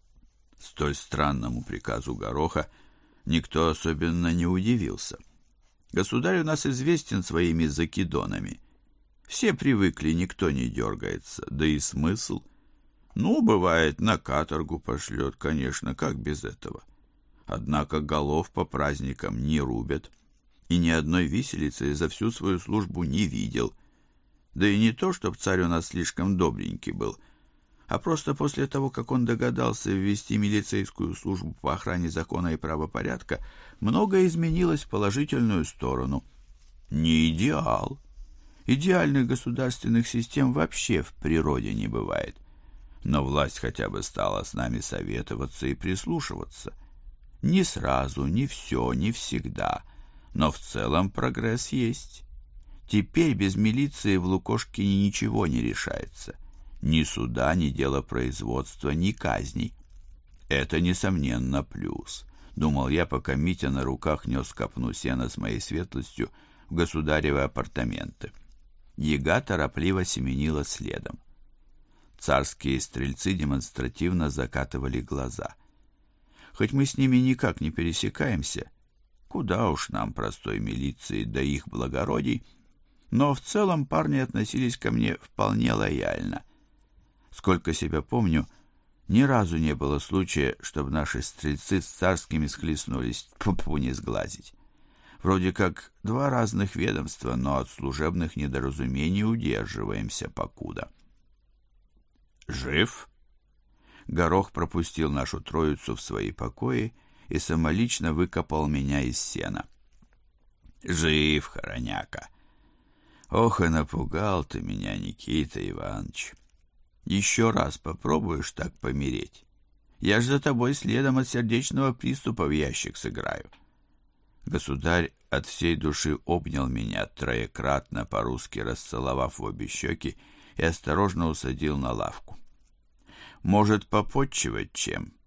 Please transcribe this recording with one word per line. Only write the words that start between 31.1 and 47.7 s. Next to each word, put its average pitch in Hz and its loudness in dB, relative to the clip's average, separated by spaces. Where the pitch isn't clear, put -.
службу 87 -4
по 73 0
охране 87 -2
закона 80 -2
и 80 0
правопорядка, 76 -4
многое 196 4
изменилось 165 2
в - -14
положительную 107 2
сторону. 65 -2
Не 80 4
идеал. 104 0
Идеальных 143 4
государственных 120 0
систем 123 0
вообще - 0
в - -10
природе 71 2
не 52 -2
бывает. 50 -4
Но 71 2
власть 69 2
хотя 55 -4
бы 50 -4
стала 50 -2
с - -8
нами 58 -2
советоваться 55 -4
и 67 0
прислушиваться. - -4
Не 185 4
сразу, 67 0